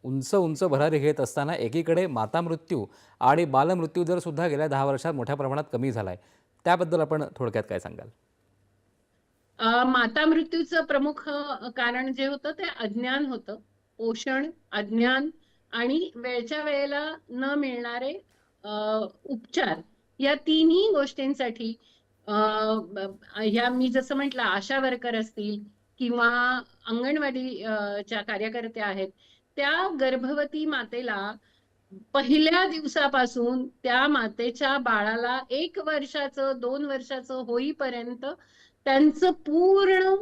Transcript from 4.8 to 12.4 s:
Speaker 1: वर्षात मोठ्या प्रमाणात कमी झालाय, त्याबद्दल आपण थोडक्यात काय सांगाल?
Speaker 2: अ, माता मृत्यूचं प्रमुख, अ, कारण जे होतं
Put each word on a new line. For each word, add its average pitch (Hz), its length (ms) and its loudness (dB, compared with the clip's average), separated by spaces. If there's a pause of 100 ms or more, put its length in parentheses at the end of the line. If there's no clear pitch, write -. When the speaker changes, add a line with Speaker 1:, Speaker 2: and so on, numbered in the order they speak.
Speaker 1:
वर्षात 143 300 0
मोठ्या 135 220 -4
प्रमाणात 139 360 -4
कमी 127 200 -2
झालाय, 98 240 -4 (480)
त्याबद्दल 170 360 2
आपण 151 240 0 (120)
थोडक्यात 117 320 -2
काय 92 100 -4
सांगाल? 87 300 -12 (1500)
Speaker 2:
अ, 233 260 4
माता 254 420 2
मृत्यूचं 320 580 2
प्रमुख, 294 440 0
अ, 285 400 -6
कारण 247 460 -2
जे 269 120 -2
होतं 285 240 -4